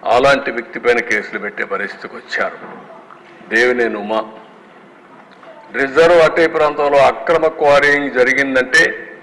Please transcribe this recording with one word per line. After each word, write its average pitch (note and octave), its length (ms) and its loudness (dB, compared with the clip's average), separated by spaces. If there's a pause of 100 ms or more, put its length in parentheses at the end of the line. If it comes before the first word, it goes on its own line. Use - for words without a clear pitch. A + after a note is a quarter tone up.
(160)
అలాంటి C3+ 360 2
వ్యక్తి A#2 340 -10
పైన A#2+ 140 2 (100)
కేసులు G#2 340 -4
పెట్టే G#2 300 -8
పరిస్థితికి G2 460 -10
వచ్చారు. - 380 -8 (920)
దేవినేని A#2 520 0
ఉమా, G#2+ 180 -4 (1600)
రిజర్వ్ D#3+ 480 4
అటవీ D#3+ 280 0
ప్రాంతంలో D3 440 0 (120)
అక్రమ D#3+ 340 -2 (160)
క్వారీయింగ్ C#3+ 560 2
జరిగిందంటే C3 640 2 (400)